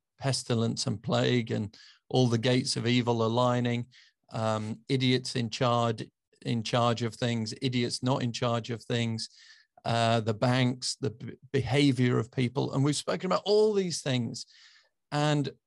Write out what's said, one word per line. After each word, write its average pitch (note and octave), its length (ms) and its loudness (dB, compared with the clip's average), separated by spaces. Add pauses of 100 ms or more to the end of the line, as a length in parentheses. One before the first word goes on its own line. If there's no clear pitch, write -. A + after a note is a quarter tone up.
(180)
pestilence A#2 680 -2
and A2+ 160 -4
plague B2 480 0
and A2 260 -4 (320)
all B2+ 180 4
the A#2 120 2
gates B2+ 380 0
of A2 100 -2
evil A#2+ 380 2
aligning, A#2+ 600 0 (460)
um, A2 460 -4 (100)
idiots B2+ 480 0
in A#2 140 -4
charge, A#2 540 0 (380)
in A#2+ 200 -2
charge A#2+ 400 2
of A2+ 120 -2
things, A#2 460 -2
idiots B2 420 -2
not B2+ 200 0
in A#2+ 100 -2
charge A#2 380 -2
of A2+ 120 -8
things, A#2 460 -4 (560)
uh, A#2 360 2
the A2 140 0
banks, B2+ 640 0
the B2 100 -2
b-, - 240 -10 (180)
behavior B2+ 640 2
of A#2 140 -4
people. B2+ 400 -2
And C#3 100 0
we've D3 140 2
spoken F#3 300 -4
about F#3 180 0
all G#3+ 300 4
these F#3 260 -2
things. A#2+ 460 -4 (640)
And D3 380 0 (160)